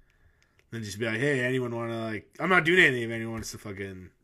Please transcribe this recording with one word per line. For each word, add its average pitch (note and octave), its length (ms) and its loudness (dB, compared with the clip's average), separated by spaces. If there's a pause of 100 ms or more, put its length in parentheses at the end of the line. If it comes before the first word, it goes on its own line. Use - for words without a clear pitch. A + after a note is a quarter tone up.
(720)
And A2+ 120 -8
just G2+ 140 -8
be A#2 80 -2
like, A#2 140 -2
"Hey, C#3 220 2
anyone B2 340 0
wanna, A#2 300 -4
like," A2 340 -8
I'm E3+ 100 -2
not F3+ 160 4
doing F3 180 6
anything B2+ 200 4
if A2+ 80 -4
anyone A#2 220 -4
wants A2 180 -8
to A2 80 -12
fucking G2 500 -10 (140)